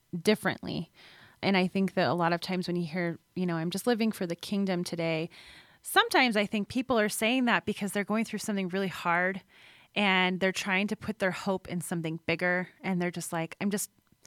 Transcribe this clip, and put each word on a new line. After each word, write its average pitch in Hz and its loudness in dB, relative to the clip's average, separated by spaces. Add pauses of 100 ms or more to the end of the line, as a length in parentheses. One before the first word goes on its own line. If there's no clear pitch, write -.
(180)
differently. 165 0 (520)
And 196 4
I 185 4
think 196 0
that 175 2
a 123 2
lot 170 2
of 170 -2
times 185 -4
when 175 -2
you 175 -2
hear, 170 -4 (160)
you 180 0
know, 170 0
"I'm 165 -2
just 190 -6
living 226 2
for 202 -4
the 170 -4
kingdom 190 -2
today," 165 -2 (520)
sometimes 339 4
I 208 2
think 202 -4
people 247 0
are 208 4
saying 247 0
that 202 2
because 208 -4
they're 208 -2
going 214 0
through 208 -6
something 196 -2
really 190 -2
hard 180 0 (540)
and 185 4
they're 190 2
trying 196 0
to 214 -2
put - -8
their 190 2
hope - -4
in 175 -4
something 165 -4
bigger. 180 0 (120)
And 180 0
they're 175 0
just 170 -8
like, 165 -2
"I'm 208 0
just, 202 -2 (380)